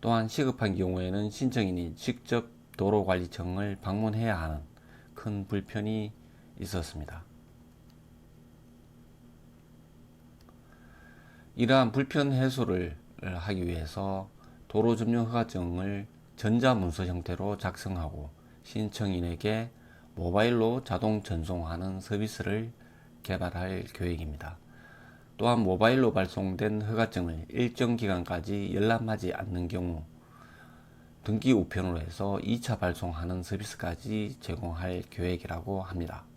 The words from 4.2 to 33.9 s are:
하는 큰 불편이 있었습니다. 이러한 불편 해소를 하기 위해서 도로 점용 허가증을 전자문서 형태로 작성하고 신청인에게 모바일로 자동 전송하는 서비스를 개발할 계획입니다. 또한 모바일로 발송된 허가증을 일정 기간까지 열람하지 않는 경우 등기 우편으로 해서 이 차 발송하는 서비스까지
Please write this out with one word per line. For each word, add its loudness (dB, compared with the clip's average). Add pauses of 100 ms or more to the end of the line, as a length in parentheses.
하는 -4 (520)
큰 -4
불편이 -4 (480)
있었습니다. -6 (4000)
이러한 6
불편 2
해소를 2 (240)
하기 -2
위해서 -4 (400)
도로 4
점용 2
허가증을 -2 (300)
전자문서 4
형태로 -2
작성하고 -6 (320)
신청인에게 -2 (420)
모바일로 4
자동 0
전송하는 -4
서비스를 -2 (520)
개발할 -4
계획입니다. -6 (800)
또한 4
모바일로 6
발송된 0
허가증을 -2
일정 0
기간까지 -2
열람하지 2
않는 -2
경우 -2 (1200)
등기 4
우편으로 2
해서 -2
이 0
차 -2
발송하는 -2
서비스까지 -4